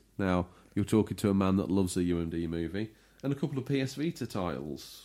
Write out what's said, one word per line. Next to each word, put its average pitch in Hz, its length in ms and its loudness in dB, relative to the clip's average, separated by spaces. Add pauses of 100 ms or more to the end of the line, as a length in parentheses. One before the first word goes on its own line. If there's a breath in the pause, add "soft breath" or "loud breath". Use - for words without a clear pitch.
(160)
Now, 90 300 2 (300 soft breath)
you're 101 80 2
talking 104 320 2
to 104 140 2
a 95 40 4
man 95 220 4
that 98 120 2
loves 95 280 2
a 90 80 2
U 87 160 2
M 82 100 -2
D 85 160 -2
movie. 85 440 -4 (340 soft breath)
And 139 80 -2
a 139 40 -6
couple 135 220 -4
of 123 80 -4
P 139 140 0
S 131 140 -4
Vita 147 340 -4
titles, 73 760 -6